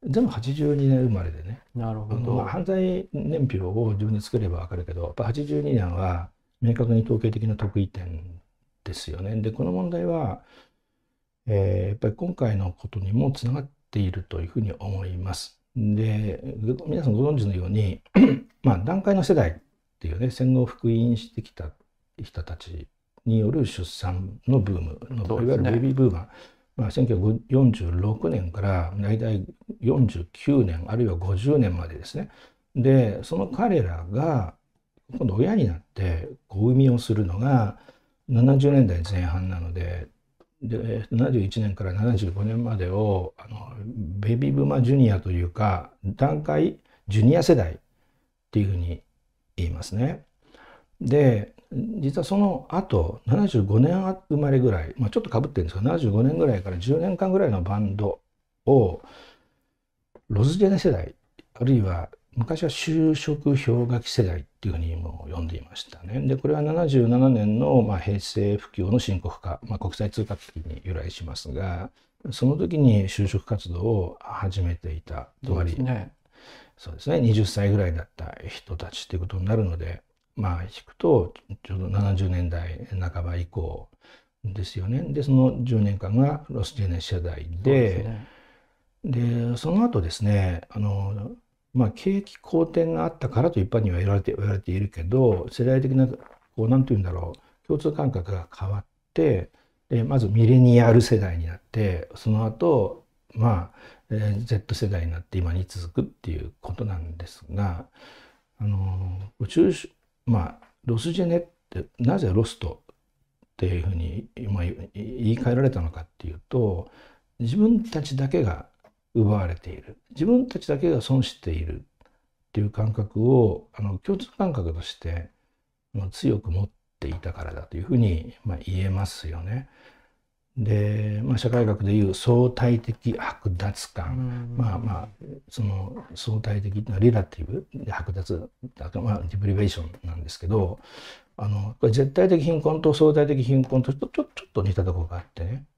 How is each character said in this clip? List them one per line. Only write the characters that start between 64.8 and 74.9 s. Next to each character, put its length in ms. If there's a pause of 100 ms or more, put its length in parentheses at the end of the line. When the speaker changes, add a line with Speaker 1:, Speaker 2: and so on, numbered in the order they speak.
Speaker 1:
も 380
呼 80
ん 80
で 80
い 60
ま 120
し 100
た 180
ね。 180
で、 160
こ 120
れ 60
は 60
七 260
十 220
七 220
年 280
の、 220
ま 140
あ、 40
平 220
成 380
不 140
況 200
の 60
深 220
刻 200
化、 220
ま 140
あ、 20
国 160
際 160
通 140
貨 120
危 160
機 40
に 280
由 80
来 180
し 140
ま 100
す 180
が、 380 (400)
そ 140
の 120
時 200
に 320
就 180
職 200
活 260
動 100
を 380
始 400
め 140
て 180